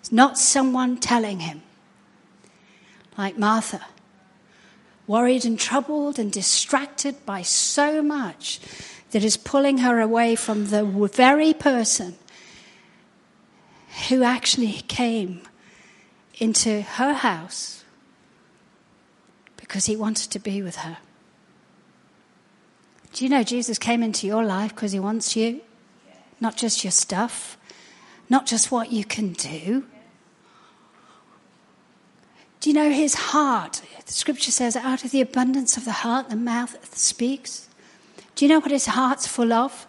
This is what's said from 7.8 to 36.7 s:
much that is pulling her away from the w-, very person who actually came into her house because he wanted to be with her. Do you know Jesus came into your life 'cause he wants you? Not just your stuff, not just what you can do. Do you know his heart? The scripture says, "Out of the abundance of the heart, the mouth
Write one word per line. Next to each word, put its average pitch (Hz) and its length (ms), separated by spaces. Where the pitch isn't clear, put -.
much 285 580
that 208 140
is 214 120
pulling 277 420
her 247 220
away 226 360
from 208 300
the 208 160
w-, 202 260
very 294 460
person 226 600
who 254 140
actually 240 500
came 220 520
into 214 440
her 269 320
house 190 720
because - 300
he 214 100
wanted 214 340
to - 80
be 202 220
with 175 160
her. 165 220
Do - 100
you 262 60
know 269 120
Jesus 240 360
came 233 240
into 220 240
your 214 180
life 208 320
'cause 208 160
he 196 80
wants 214 340
you? 233 280
Not 226 180
just - 280
your 185 60
stuff, - 680
not 262 160
just - 260
what 240 220
you 214 120
can 208 280
do. 165 540
Do 302 100
you 285 40
know 302 160
his 285 240
heart? 262 680
The - 80
scripture - 380
says, 240 260
"Out 262 280
of 254 80
the 269 100
abundance 254 560
of 233 80
the 226 60
heart, 247 240
the 220 80
mouth 240 580